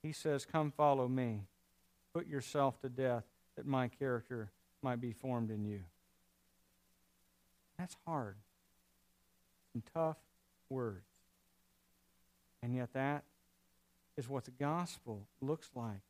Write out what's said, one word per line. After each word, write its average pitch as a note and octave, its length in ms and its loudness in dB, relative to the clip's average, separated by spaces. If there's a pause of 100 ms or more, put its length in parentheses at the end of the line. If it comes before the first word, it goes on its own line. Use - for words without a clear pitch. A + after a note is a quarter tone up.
He D#3 120 -4
says, C#3+ 320 0
"Come D3+ 260 2
follow C#3 360 6
me. A#2+ 400 0 (680)
Put E3+ 140 -2
yourself C#3 540 2
to C3 80 -4
death B2 360 0 (300)
that C#3 100 -8
my C3 220 2
character A#2+ 640 -2 (300)
might B2 200 0
be B2 120 -4
formed A#2 380 0
in G#2 140 -2
you." G#2 180 -4 (1900)
That's F3+ 180 -8 (100)
hard. A#2+ 320 -2 (1400)
Some A#2 100 -6 (100)
tough D#3+ 240 0 (520)
words. A2+ 360 -4 (1600)
And A#2+ 140 -2
yet B2 180 -2
that C#3 300 0 (960)
is B2 100 -4
what C3+ 180 -2
the B2+ 60 -14
gospel C#3+ 760 -2 (120)
looks D3+ 360 -2
like A2+ 340 -4